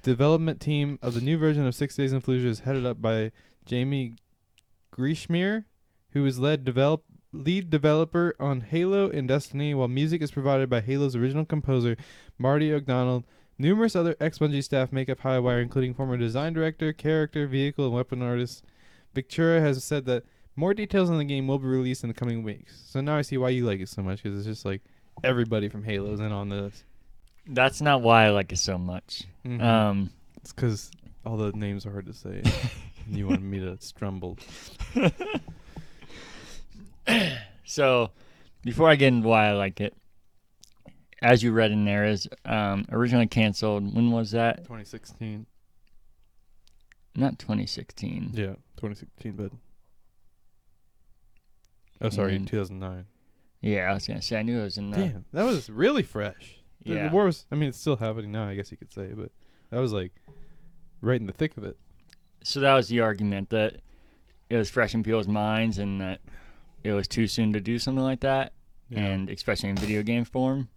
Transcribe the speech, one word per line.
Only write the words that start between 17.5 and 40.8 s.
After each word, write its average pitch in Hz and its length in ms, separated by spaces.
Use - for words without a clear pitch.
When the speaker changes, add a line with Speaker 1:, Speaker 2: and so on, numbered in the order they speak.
Speaker 1:
and 120 100
weapon 123 260
artists. 123 420
Victura 165 460
has 139 240
said 143 220
that 123 180
more 180 200
details 202 340
on 170 80
the 147 80
game 139 240
will 135 100
be 131 80
released 131 380
in 120 40
the 113 60
coming 117 280
weeks. - 480
So 135 100
now 147 160
I 147 60
see 135 160
why 127 100
you 127 160
like 98 160
it 92 80
so - 140
much, 95 200
'cause 101 140
it's 101 80
just, 107 220
like, 98 160
everybody 113 460
from 104 120
Halo's 104 380
in 107 100
on 101 200
this. 101 340
Speaker 2:
That's 131 340
not 143 220
why 113 240
I 107 40
like 101 220
it 90 60
so 95 180
much. 90 480
Speaker 1:
Mm-hmm. 120 160
Speaker 2:
Um, 104 480
Speaker 1:
It's - 160
'cause 113 380
all 113 140
the 104 140
names 101 340
are 101 40
hard 101 140
to - 80
say. 98 340
Speaker 2:
<laughs> 98 60
Speaker 1:
You 101 200
wanted - 160
me 98 160
to 92 200
strumble. 90 580
Speaker 2:
<laughs> 233 140
So, 127 460
before 120 260
I 151 80
get 139 120
into 117 200
why 107 200
I 104 40
like 98 280
it, 104 140